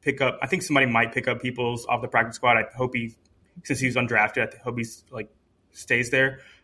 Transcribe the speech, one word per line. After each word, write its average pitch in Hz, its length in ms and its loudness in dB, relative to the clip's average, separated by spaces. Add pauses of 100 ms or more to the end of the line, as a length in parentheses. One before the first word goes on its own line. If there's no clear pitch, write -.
pick 135 180 -2
up, 127 200 2
I - 60 -2
think 180 160 -2
somebody 139 240 4
might 117 260 2
pick 123 140 -4
up 117 160 -2
Peoples 123 440 -4
off 120 140 0
the 120 60 -6
practice 117 300 0
squad. 123 220 4
I 110 60 0 (120)
hope 127 180 -2
he, 117 220 -6 (480)
since 127 160 -2
he's 127 160 0
undrafted, 113 580 0
I - 80 -20
hope 120 160 -6
he's, 113 320 -8
like, 113 180 -10 (440)
stays 120 380 0
there. 135 320 2 (220)